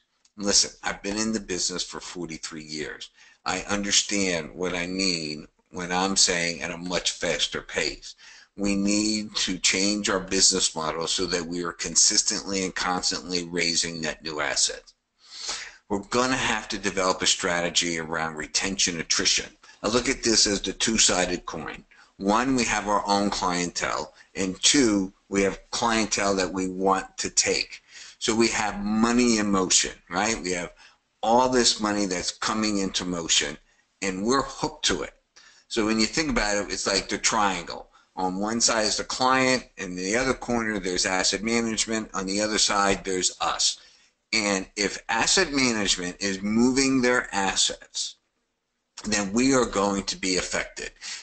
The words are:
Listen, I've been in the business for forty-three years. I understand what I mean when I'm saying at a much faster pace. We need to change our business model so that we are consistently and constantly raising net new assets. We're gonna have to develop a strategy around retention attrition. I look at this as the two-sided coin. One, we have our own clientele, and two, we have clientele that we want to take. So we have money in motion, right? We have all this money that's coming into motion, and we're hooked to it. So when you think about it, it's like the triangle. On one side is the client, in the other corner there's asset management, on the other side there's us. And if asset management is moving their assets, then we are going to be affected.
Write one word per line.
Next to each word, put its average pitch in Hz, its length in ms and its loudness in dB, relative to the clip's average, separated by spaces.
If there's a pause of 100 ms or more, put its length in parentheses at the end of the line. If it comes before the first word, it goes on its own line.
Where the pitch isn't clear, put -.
(360)
Listen, 101 360 2 (120)
I've 95 180 -4
been 101 160 -4
in 110 140 0
the 110 80 -2
business 90 440 -4
for - 160 -10
forty-three 80 640 -10
years. 76 460 -10 (360)
I 92 160 -2
understand 98 920 0
what 90 220 -4
I 87 120 -4
mean 85 600 -4 (240)
when 90 200 -8
I'm 95 260 0
saying 85 440 2
at 87 100 -6
a 85 60 -8
much 87 340 -2
faster 76 500 -2
pace. - 540 -6 (420)
We 101 180 0
need 104 640 0
to 92 200 -2
change 101 520 0
our 95 100 2
business 92 560 2
model 80 320 -4
so 95 200 -2
that 87 180 -2
we 87 180 -4
are 85 80 -4
consistently 95 960 0
and 87 100 -6
constantly 90 680 -2
raising 85 560 -2
net 76 200 -4
new 76 200 -6
assets. - 520 -2 (960)
We're 101 100 0
gonna 127 380 0
have 113 320 -2
to 107 80 -4
develop 92 460 0
a - 20 2
strategy 87 720 0
around 80 380 -4
retention 87 640 -2
attrition. - 500 0 (320)
I 101 60 0
look 120 200 2
at 131 140 -2
this 113 240 4
as 101 160 2
the 95 100 -4
two-sided 90 760 2
coin. - 360 -10 (340)
One, 113 380 2
we 120 100 2
have 104 220 -2
our 101 200 4
own 101 240 4
clientele, 87 840 -2 (220)
and 92 260 -4
two, 104 520 4 (160)
we 98 120 2
have 95 300 -2
clientele 107 640 0
that 90 180 0
we 95 140 -2
want 95 500 0
to 90 140 -4
take. - 500 0 (380)
So 110 160 0
we 113 140 6
have 101 360 -2
money 117 540 4
in 104 100 0
motion, 95 440 2 (180)
right? 104 280 0
We 90 120 -4
have 87 220 -4 (500)
all 120 260 6
this 120 300 4
money 104 260 0
that's 90 240 -2
coming 107 480 -2
into 95 260 -2
motion, 82 540 0 (460)
and 95 200 -2
we're 127 200 2
hooked - 420 -6
to 85 160 0
it. - 120 -8 (560)
So 107 180 0
when 110 120 2
you 110 60 2
think 156 240 -2
about 104 280 0
it, 87 140 -4
it's 95 140 -4
like 98 240 0
the 104 80 -2
triangle. 92 720 0 (260)
On 92 220 -2
one 110 240 -2
side 113 240 4
is 98 120 0
the 98 80 -4
client, 127 580 2 (140)
in 92 180 -8
the 92 220 -2
other 131 180 0
corner 113 420 -2
there's 90 300 0
asset 95 340 0
management, 113 720 -2
on 95 140 -4
the 101 140 -2
other 107 180 2
side 101 440 2
there's 92 380 0
us. - 380 0 (520)
And 101 440 0
if 98 340 -2
asset 147 420 2
management 104 680 0
is 98 240 -2
moving 127 580 4
their 123 320 2
assets, - 840 -2 (840)
then 104 300 0
we 131 220 4
are 120 100 4
going 98 380 0
to - 140 -6
be 92 200 -2
affected. - 540 -4 (320)